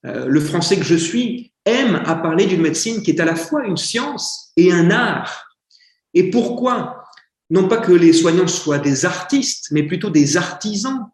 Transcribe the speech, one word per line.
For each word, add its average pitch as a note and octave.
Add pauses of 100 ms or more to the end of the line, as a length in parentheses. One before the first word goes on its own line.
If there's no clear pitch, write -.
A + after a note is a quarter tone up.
Euh, B2
le C#3
français E3+
que D3+
je E3
suis A3+ (120)
aime A#3
à D#3+
parler E3
d'une F3+
médecine G#3
qui D#3+
est D#3
à E3
la E3
fois C#4
une F#3
science -
et F3+
un E3+
art. A3 (680)
Et F3+
pourquoi ? A#3+ (460)
Non F#3
pas A3+
que F3+
les E3+
soignants E3+
soient C#3+
des C#3
artistes, -
mais D3+
plutôt F#3
des D3
artisans G#3+